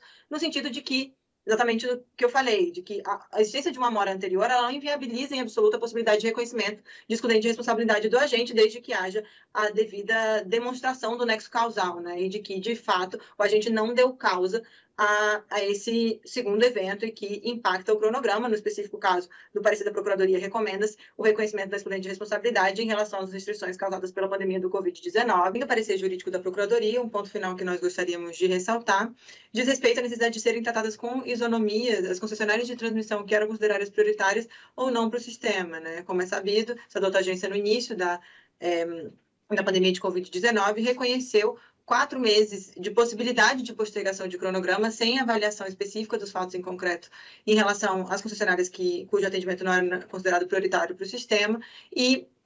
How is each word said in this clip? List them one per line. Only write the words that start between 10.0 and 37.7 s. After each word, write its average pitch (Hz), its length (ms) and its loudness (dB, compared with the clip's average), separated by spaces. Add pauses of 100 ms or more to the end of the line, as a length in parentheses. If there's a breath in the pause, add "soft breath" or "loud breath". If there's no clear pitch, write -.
demonstração 240 720 -2
do 240 80 0
nexo 214 260 -2
causal, 208 480 0
né? 175 220 -6
E 190 80 0
de 208 100 -6
que, 196 180 -8
de 214 160 -4
fato, 190 460 -2 (180 loud breath)
o 208 60 2
agente 214 260 4
não 226 240 2
deu 254 200 6
causa 190 500 0 (340 loud breath)
a, 208 520 2
a 208 140 0
esse 226 600 0
segundo 220 400 0
evento 208 420 0
e 220 60 -4
que 202 320 -8
impacta 214 480 0
o 214 60 4
cronograma. 220 500 0
No 220 60 2
específico 208 460 -4
caso 180 280 2 (260 loud breath)
do 208 80 -4
parecer 208 220 2
da 208 80 -2
Procuradoria, 190 460 2
recomenda-se 202 580 -2 (220 loud breath)
o 214 60 -6
reconhecimento 214 460 2
da 196 80 -4
excludente 190 260 -4
de 190 60 -8
responsabilidade 202 720 0
em - 20 0
relação 208 340 -2
às 190 120 -6
restrições 190 440 -8
causadas 185 360 -4
pela 196 180 -2
pandemia 190 300 -2
do 185 100 -2
covid 185 320 -2
dezenove. 190 580 2
No 277 60 -2
parecer 220 320 0
jurídico 190 320 -4
da 180 100 -2
Procuradoria, 214 640 0
um 226 80 -4
ponto 202 200 -4
final 190 260 -4
que 185 80 -6
nós 180 160 -2
gostaríamos 175 580 -4
de 185 80 0
ressaltar 214 640 0 (400 loud breath)
diz 240 160 0
respeito 262 320 2
à 247 40 -2
necessidade 233 300 0
de - 60 -8
serem 233 220 0
tratadas 220 340 -2
com 247 300 -6
isonomia 220 840 0
as 185 80 -2
concessionárias 214 480 -2
de 247 80 -6
transmissão 214 500 -4
que 202 80 0
eram 214 140 2
consideradas 208 420 0
prioritárias 208 580 2 (280 loud breath)
ou 262 160 -2
não 226 180 0
para 240 80 -4
o 240 40 -4
sistema, 185 580 -4
né? 165 240 -10
Como 185 180 -2
é 185 60 -2
sabido, 208 500 -2 (100)
essa - 120 -6
douta 190 200 2
agência, 185 300 -2
no 196 60 -4
início 214 400 0